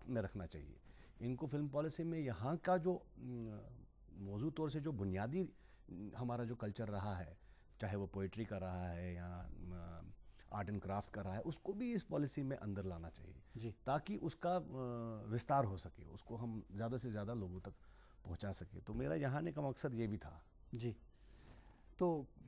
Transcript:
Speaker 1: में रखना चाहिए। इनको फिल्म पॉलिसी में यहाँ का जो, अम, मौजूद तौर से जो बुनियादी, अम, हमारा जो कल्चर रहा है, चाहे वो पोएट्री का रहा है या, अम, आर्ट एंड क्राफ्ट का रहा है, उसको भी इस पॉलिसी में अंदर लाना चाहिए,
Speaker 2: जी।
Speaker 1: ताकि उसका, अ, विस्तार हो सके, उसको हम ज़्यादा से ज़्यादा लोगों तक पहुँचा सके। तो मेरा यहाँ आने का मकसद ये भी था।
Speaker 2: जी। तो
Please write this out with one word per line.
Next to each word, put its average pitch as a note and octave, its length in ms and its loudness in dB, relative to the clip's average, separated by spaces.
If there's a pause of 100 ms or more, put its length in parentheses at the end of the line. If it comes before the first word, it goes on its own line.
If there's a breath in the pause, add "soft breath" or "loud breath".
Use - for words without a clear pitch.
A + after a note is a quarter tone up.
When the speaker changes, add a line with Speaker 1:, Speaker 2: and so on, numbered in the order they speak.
Speaker 1:
में B2 140 4
रखना F#2+ 240 0
चाहिए। D2 320 -8 (440 loud breath)
इनको B2+ 260 0
फिल्म D3 220 2
पॉलिसी D3+ 340 2
में E3 160 2
यहाँ C3 380 2
का F3+ 200 6
जो, F3+ 180 4
अम, A2+ 640 -6 (520)
मौजूद G#2 400 0
तौर D#3 160 2
से D3+ 100 0
जो D3+ 120 0
बुनियादी, G#2+ 520 4
अम, - 760 -8
हमारा A#2+ 280 2
जो A#2 100 0
कल्चर G#2+ 320 0
रहा G2+ 280 2
है, E2+ 220 -4 (440 soft breath)
चाहे G2+ 140 2
वो G2 120 2
पोएट्री G2 380 0
का G2 120 0
रहा F2+ 300 0
है F2 260 0
या, F2 140 -2
अम, F2 840 -6 (420 soft breath)
आर्ट G#2 160 0
एंड G2+ 120 2
क्राफ्ट G2 320 0
का G#2 80 -2
रहा F#2+ 120 0
है, A2 80 0
उसको E3+ 320 0
भी A#3+ 200 0
इस G#3 100 4
पॉलिसी D3 400 2
में C3+ 140 2
अंदर G2+ 280 0
लाना E2 240 -2
चाहिए, - 320 -12 (160)
Speaker 2:
जी। A2 180 -2 (100)
Speaker 1:
ताकि D3+ 320 2
उसका, E3+ 380 2
अ, F3 60 4 (680)
विस्तार B2 380 6
हो F#2+ 120 2
सके, - 280 -8
उसको G2 300 -8
हम A2+ 360 -2
ज़्यादा A2+ 260 2
से A#2+ 140 0
ज़्यादा G#2 220 0
लोगों F#2 260 -2
तक F#2 120 -8 (540 soft breath)
पहुँचा F2+ 260 -2
सके। - 280 -4
तो G#2 140 -6
मेरा C3+ 220 2
यहाँ C#3+ 220 4
आने E3 140 2
का D3+ 100 -2
मकसद C3+ 320 2
ये A2+ 140 4
भी G#2+ 100 2
था। - 260 -8 (300)
Speaker 2:
जी। A#2 220 0 (1040 loud breath)
तो E3 280 6 (200)